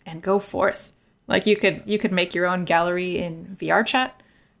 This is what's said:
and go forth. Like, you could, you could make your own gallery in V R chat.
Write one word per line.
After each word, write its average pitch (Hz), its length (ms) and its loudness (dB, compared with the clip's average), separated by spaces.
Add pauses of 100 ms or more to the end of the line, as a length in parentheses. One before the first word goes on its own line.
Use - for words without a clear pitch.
and 165 180 -14
go 196 160 2
forth. - 540 -2 (360)
Like, 190 180 2
you 208 100 6
could, 196 300 0
you 208 120 0
could 208 140 -2
make 175 220 0
your 175 120 2
own 180 180 0
gallery 175 540 0
in 175 400 -8
V 160 120 -4
R 196 140 4
chat. 254 360 -2 (400)